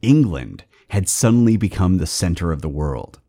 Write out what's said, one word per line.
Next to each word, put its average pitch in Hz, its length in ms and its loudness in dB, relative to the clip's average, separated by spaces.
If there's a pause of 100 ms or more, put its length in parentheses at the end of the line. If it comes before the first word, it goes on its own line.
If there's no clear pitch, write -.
England 87 600 2 (260)
had 98 180 -2
suddenly 117 500 4
become 95 400 0
the 82 100 -2
center 87 440 -4
of 71 120 -6
the 78 60 -4
world. 71 600 -8